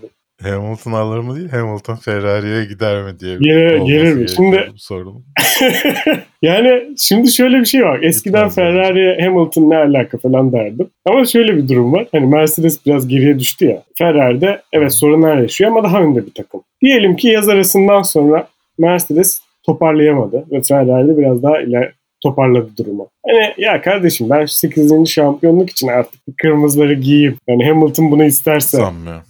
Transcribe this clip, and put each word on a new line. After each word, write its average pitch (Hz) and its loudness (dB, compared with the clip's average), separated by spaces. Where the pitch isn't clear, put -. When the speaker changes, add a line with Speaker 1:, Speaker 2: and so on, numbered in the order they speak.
Speaker 1:
Hamilton 104 -8
alır 110 -4
mı 123 -10
değil, 175 -12
Hamilton 113 -8
Ferrari'ye 104 -4
gider 101 -6
mi 95 -16
diye 92 -10
Speaker 2:
Gelir, 160 2
Speaker 1:
olması 139 0
Speaker 2:
gelir 151 2
mi? 135 0
Speaker 1:
gerekiyor - -4
Speaker 2:
Şimdi 190 2
Speaker 1:
bu - -20
sorunun. 98 -16
Speaker 2:
<laughs> - -6
yani 247 2
şimdi 233 2
şöyle 254 2
bir 240 0
şey 262 2
var. 151 0
Eskiden 202 0
Speaker 1:
Gitmez 175 -8
bence. 175 0
Speaker 2:
Ferrari'ye 185 0
Hamilton 165 2
ne 160 4
alaka 139 0
falan 131 0
derdim. 117 -4
Ama 240 2
şöyle 226 2
bir 139 -2
durum 123 2
var. 190 -2
Hani 147 0
Mercedes 156 0
biraz 139 0
geriye 135 2
düştü - -2
ya. - -2
Ferrari'de 151 0
evet 147 0
Speaker 1:
Hı. - -2
Speaker 2:
sorunlar 156 2
yaşıyor 180 0
ama 226 0
daha 190 0
önde 127 0
bir - -20
takım. - -16
Diyelim 220 4
ki 247 -2
yaz 214 2
arasından 196 2
sonra 151 0
Mercedes 175 0
toparlayamadı 151 0
ve 139 -4
Ferrari 131 2
de 156 2
biraz 127 0
daha 151 0
iler-, 120 -4
toparladı 127 0
durumu. 104 -10
Hani 440 2
ya 202 -2
kardeşim 175 -2
ben 151 0
şu 143 -8
sekizinci 156 2
şampiyonluk 165 0
için - -6
artık 120 -4
bir 135 -16
kırmızıları 147 0
giyeyim. 143 2
Yani 123 0
Hamilton 156 2
bunu 147 4
isterse 147 0
Speaker 1:
Sanmıyorum. 85 -6